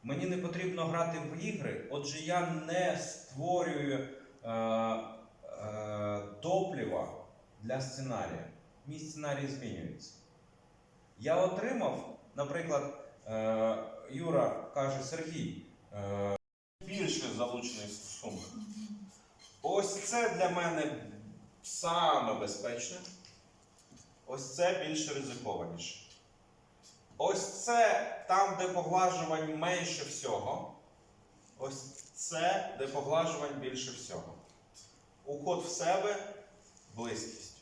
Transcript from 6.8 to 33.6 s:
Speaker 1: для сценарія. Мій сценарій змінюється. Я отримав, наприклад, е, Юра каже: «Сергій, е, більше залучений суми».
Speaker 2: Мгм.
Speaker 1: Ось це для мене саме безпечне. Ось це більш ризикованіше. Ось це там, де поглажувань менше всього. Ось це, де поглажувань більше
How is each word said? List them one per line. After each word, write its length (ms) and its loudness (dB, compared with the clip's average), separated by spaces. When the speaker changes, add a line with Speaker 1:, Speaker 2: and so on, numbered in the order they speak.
Speaker 1:
для 200 -2
сценарія. 680 -4
Мій 120 -8
сценарій 480 -4
змінюється. 680 -8
Я 180 4
отримав, 840 2
наприклад, 680 -2
е, 560 2
Юра 600 2
каже: 300 0
«Сергій, 600 -4
е, 420 0
більше 420 -2
залучений 520 -2
суми». 520 -10
Speaker 2:
Мгм. 320 -8
Speaker 1:
Ось 420 2
це 260 2
для 200 4
мене 540 0
саме 760 4
безпечне. 580 -4
Ось 280 -6
це 320 4
більш 280 0
ризикованіше. 880 -6
Ось 440 2
це 400 8
там, 300 6
де 100 2
поглажувань 880 2
менше 480 0
всього. 680 -2
Ось 360 -6
це, 680 2
де 80 0
поглажувань 720 0
більше 320 -4